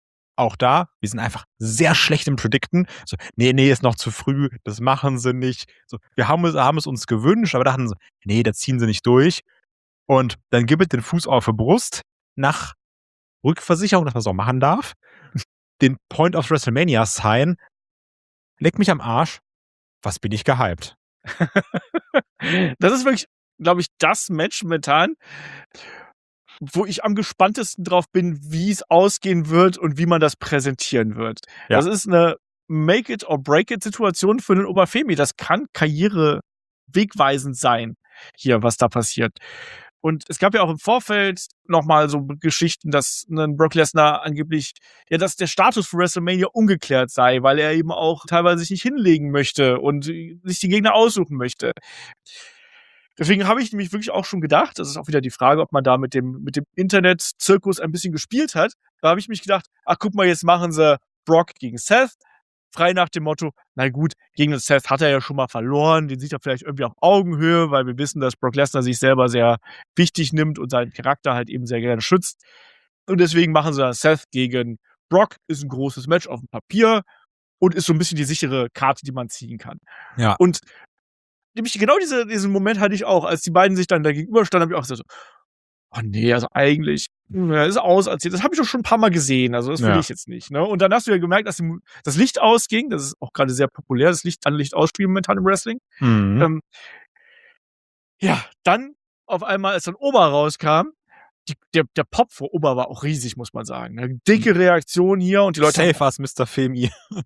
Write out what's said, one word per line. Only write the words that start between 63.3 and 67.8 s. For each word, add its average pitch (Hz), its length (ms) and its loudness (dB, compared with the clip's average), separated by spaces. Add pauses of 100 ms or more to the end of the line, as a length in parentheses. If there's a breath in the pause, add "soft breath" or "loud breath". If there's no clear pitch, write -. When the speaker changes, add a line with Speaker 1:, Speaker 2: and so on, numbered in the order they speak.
Speaker 2:
„Na 131 120 0
gut, 143 260 -2 (200)
gegen 147 180 2
den 139 80 -2
Seth - 300 0
hat 135 120 0
er 156 80 2
ja 139 120 2
schon 139 160 -10
mal 131 100 -2
verloren, 147 600 0
den 131 100 -8
sieht 147 140 -12
er 143 80 -8
vielleicht 131 220 -4
irgendwie 143 200 -8
auf 117 160 -6
Augenhöhe“, 170 720 2
weil 131 160 2